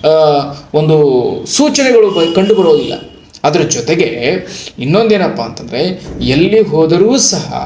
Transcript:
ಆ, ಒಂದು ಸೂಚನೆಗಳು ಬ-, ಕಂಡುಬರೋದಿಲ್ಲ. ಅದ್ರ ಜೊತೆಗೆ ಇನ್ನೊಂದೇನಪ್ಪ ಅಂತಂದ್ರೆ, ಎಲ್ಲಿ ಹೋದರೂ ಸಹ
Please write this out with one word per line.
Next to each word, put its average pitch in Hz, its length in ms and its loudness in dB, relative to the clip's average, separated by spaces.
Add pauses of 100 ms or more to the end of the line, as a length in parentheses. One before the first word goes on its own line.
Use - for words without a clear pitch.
ಆ, - 20 4 (640)
ಒಂದು 156 260 2 (460)
ಸೂಚನೆಗಳು 262 640 2
ಬ-, 165 240 0
ಕಂಡುಬರೋದಿಲ್ಲ. 185 580 2 (520)
ಅದ್ರ 151 180 2
ಜೊತೆಗೆ 156 720 -2 (440)
ಇನ್ನೊಂದೇನಪ್ಪ 185 640 0
ಅಂತಂದ್ರೆ, 131 640 -6 (200)
ಎಲ್ಲಿ 180 400 2
ಹೋದರೂ 175 560 2
ಸಹ - 360 -2 (120)